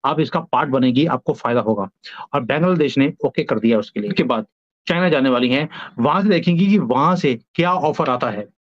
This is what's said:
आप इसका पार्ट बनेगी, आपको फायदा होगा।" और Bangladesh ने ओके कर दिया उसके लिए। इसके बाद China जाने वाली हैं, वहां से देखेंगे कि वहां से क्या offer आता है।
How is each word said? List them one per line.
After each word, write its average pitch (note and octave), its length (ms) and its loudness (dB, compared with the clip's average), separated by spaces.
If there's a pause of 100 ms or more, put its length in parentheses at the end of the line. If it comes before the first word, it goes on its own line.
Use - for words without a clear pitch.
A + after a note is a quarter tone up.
आप D3 140 0
इसका D#3+ 200 -2
पार्ट D3 300 -2
बनेगी, B2+ 360 2
आपको D3+ 280 -2
फायदा A#2+ 260 -2
होगा।" G2+ 300 -2 (440)
और C#3 80 0
Bangladesh D3+ 560 0
ने C#3 160 2 (120)
ओके D3 180 -2
कर A2 160 -2
दिया A2+ 200 2
उसके G#2+ 200 -6
लिए। G#2 100 -6
इसके G2 140 -2
बाद A#2 220 -2 (420)
China F3 220 0
जाने C#3 200 2
वाली B2 200 2
हैं, C#3+ 200 0 (300)
वहां D3+ 240 2
से G#3 60 2
देखेंगे F3 360 2
कि G3+ 120 4
वहां C#3+ 380 2
से C#3 240 -2 (160)
क्या F3 180 0
offer D#3 360 -2
आता B2 200 -2
है। G#2 180 -8 (140)